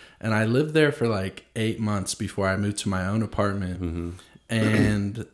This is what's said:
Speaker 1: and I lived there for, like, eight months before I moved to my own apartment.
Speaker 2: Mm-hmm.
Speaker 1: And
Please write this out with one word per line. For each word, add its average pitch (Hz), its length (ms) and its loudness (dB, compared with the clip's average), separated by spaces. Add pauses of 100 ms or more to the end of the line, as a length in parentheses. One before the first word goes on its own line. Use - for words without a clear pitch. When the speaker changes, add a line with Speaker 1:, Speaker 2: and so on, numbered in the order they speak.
(200)
Speaker 1:
and 110 140 0
I 110 120 4
lived 143 280 2
there 156 180 4
for, - 160 -2
like, 98 380 -2 (100)
eight 113 240 -2
months 104 360 -2
before 98 320 -2
I 95 100 2
moved 101 220 0
to - 100 -2
my 92 180 0
own 110 140 0
apartment. 98 600 -2
Speaker 2:
Mm-hmm. 85 280 -4 (400)
Speaker 1:
And 107 840 2